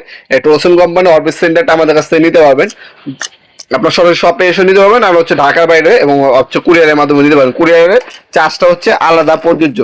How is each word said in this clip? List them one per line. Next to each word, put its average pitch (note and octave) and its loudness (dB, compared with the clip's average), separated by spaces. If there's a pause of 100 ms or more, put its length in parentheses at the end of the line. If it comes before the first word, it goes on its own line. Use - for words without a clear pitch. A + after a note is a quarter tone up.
(340)
এই C3 0
ট্রোসেন D3+ 0
কোম্পানি F3 0
অরবিট D3+ -2
সেন্টারটা E3 0
আমাদের D#3 0
কাছ D3+ -2
থেকে D#3+ 0
নিতে E3+ 2
পারবেন। C#3+ 0 (1080)
আপনার D3+ -2
সরাসরি F3 2
শপে F#3 0
এসে F#3 -2
নিতে F#3+ 2
পারবেন, A3+ 2
আর F3 0
হচ্ছে E3 -2
ঢাকার D#3+ 0
বাইরে D#3+ 2 (120)
এবং C#3+ 0 (220)
হচ্ছে C3 -4
কুরিয়ারের E3 2
মাধ্যমে C#3+ 0
নিতে D3 2
পারবেন। B2+ 0
কুরিয়ারের E3+ 2 (320)
চার্জটা D#3+ -2
হচ্ছে F3 -2 (180)
আলাদা D#3+ 2 (100)
প্রযোজ্য D3+ -2